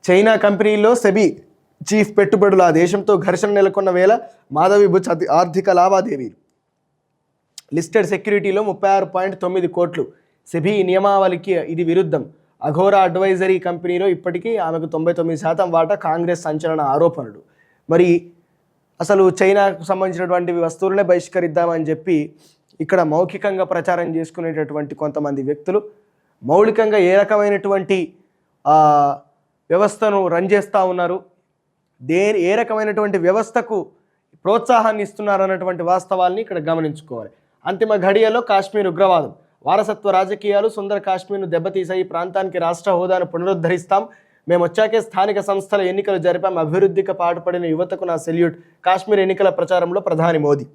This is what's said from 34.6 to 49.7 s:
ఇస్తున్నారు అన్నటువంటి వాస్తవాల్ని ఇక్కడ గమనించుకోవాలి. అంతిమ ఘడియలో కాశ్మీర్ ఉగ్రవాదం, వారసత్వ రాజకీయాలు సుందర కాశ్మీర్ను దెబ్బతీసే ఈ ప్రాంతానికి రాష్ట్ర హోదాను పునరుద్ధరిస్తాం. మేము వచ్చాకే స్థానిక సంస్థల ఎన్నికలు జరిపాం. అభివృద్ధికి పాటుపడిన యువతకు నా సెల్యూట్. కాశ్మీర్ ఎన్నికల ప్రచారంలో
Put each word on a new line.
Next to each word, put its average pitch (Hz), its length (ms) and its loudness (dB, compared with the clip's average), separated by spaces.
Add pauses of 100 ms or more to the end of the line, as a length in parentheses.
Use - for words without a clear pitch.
ఇస్తున్నారు 208 400 -2
అన్నటువంటి 180 360 -4 (100)
వాస్తవాల్ని 185 520 -2
ఇక్కడ 185 140 -8 (120)
గమనించుకోవాలి. 151 640 -6 (380)
అంతిమ 214 260 0 (120)
ఘడియలో 220 320 2 (100)
కాశ్మీర్ 196 420 0
ఉగ్రవాదం, 175 400 2 (360)
వారసత్వ 208 500 0
రాజకీయాలు 202 580 0
సుందర 202 220 -4 (100)
కాశ్మీర్ను 190 460 -6
దెబ్బతీసే 185 480 -4
ఈ - 100 -2
ప్రాంతానికి 180 540 -4
రాష్ట్ర 175 320 -2
హోదాను 180 360 0
పునరుద్ధరిస్తాం. 175 720 0 (460)
మేము 175 160 4
వచ్చాకే 214 420 0
స్థానిక 202 400 0
సంస్థల 196 420 -2
ఎన్నికలు 190 360 -2
జరిపాం. 180 280 0 (100)
అభివృద్ధికి 190 560 0
పాటుపడిన 175 440 -2 (100)
యువతకు 180 380 -4
నా 165 40 -2 (100)
సెల్యూట్. 170 300 0 (300)
కాశ్మీర్ 190 400 2
ఎన్నికల 190 320 2
ప్రచారంలో 175 500 0